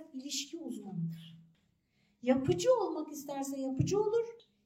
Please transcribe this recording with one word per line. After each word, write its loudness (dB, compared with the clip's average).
ilişki -8
uzmanıdır. -8
Yapıcı 4
olmak -2
isterse -6
yapıcı 2
olur, 2